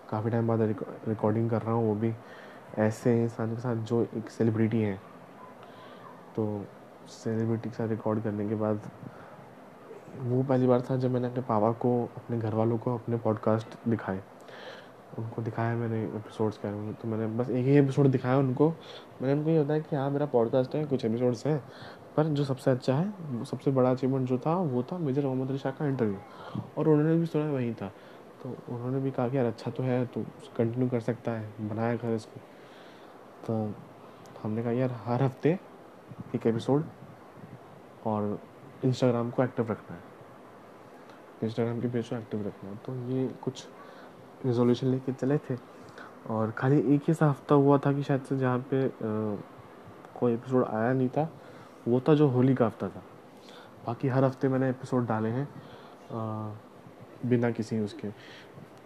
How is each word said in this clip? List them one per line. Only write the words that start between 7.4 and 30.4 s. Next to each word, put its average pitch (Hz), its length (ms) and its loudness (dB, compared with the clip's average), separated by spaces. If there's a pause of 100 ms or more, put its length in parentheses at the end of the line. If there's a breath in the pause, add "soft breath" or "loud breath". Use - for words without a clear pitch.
के 110 60 -8
साथ 117 120 -4
रिकॉर्ड 110 360 0
करने 104 260 -2
के 110 60 0
बाद 107 260 0 (1400 loud breath)
वो 127 260 0
पहली 127 240 4
बार 123 140 6
था 131 160 -2
जब 127 140 0
मैंने 123 160 -2
अपने 123 140 -4
पापा 110 300 2
को, 120 460 0
अपने 117 220 -4
घर 110 140 -2
वालों 113 240 2
को 123 180 -2
अपने 117 220 -4
पॉडकास्ट 110 500 0 (200)
दिखाए, 98 360 -2 (960 loud breath)
उनको 113 220 -8
दिखाया 117 340 -2
मैंने 113 280 -2
एपिसोड्स 107 540 -4
के 104 140 -4
बारे 104 100 -6
में। 107 120 -6
तो - 140 -10
मैंने 110 200 -2
बस 117 220 -2
एक 127 160 0
ही 139 120 8
एपिसोड 139 300 6
दिखाया 127 300 4
उनको। 139 320 4 (520 loud breath)
मैंने 135 120 2
उनको 151 160 0
ये 160 140 4
बताया 151 160 0
कि 156 160 -4
हाँ, 139 140 0
मेरा 143 160 0
पॉडकास्ट 127 500 2
है, 151 100 -2
कुछ 131 200 0
एपिसोड्स 120 420 0
हैं, 147 160 2 (540 loud breath)
पर 151 60 6
जो 147 200 2
सबसे 135 280 2
अच्छा 127 240 2
है, 196 240 0
वो 135 260 -6
सबसे - 260 -2
बड़ा 127 200 4
अचीवमेंट 131 360 2
जो 127 100 2
था, 156 180 0
वो 131 280 0
था 180 140 -8
मेजर 143 280 0
मोहम्मद 131 240 -2
अली 135 80 -2
शाह 135 140 -2
का 151 140 -4
इंटरव्यू। 123 320 0 (600 loud breath)
और 160 120 4
उन्होंने 156 300 6
भी 165 60 2
सुना 151 260 -2
वही 120 220 0
था, 98 180 -8 (520 loud breath)
तो 131 60 -10
उन्होंने 123 500 -6
भी 135 120 -2
कहा 127 180 0
कि 139 80 0
"यार, 123 80 4
अच्छा 117 260 -2
तो 127 120 -4
है, 127 220 2
तो 113 180 -6 (340)